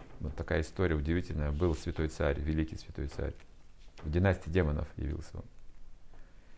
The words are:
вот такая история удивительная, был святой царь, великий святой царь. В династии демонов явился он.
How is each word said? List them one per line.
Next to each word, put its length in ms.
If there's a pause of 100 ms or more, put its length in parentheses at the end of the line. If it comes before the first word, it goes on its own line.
(200)
вот 140
такая 280
история 320
удивительная, 560
был 240
святой 340
царь, 320
великий 380
святой 280
царь. 280 (680)
В 80
династии 380
демонов 480
явился 380
он. 100 (1120)